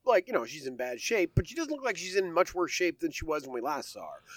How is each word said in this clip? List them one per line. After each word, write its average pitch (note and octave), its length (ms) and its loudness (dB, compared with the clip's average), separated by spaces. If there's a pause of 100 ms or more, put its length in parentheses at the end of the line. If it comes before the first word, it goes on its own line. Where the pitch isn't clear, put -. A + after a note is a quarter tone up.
like, G3 220 6
you C4 40 -10
know, B2+ 140 2
she's C3+ 200 -8
in B2+ 100 -6
bad B2 240 -4
shape, F#3+ 340 2
but F3+ 140 4
she A#3+ 80 -14
doesn't D#4+ 180 -2
look C4+ 100 -4
like G#3 140 0
she's F#3 180 -4
in F#3+ 160 2
much F3 220 4
worse F3 160 0
shape F3 300 0
than E3 100 0
she - 160 -8
was D3+ 180 0
when C3 80 -12
we B2 80 -2
last C3+ 320 -2
saw G2 140 -12
her. C#2+ 160 -12 (140)